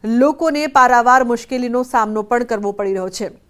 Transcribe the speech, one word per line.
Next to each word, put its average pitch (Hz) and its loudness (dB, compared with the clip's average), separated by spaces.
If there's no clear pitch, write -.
લોકોને 294 0
પારાવાર 254 4
મુશ્કેલીનો 247 -4
સામનો 214 -2
પણ 240 -2
કરવો 208 -4
પડી 202 -6
રહ્યો 190 -4
છે. 190 -10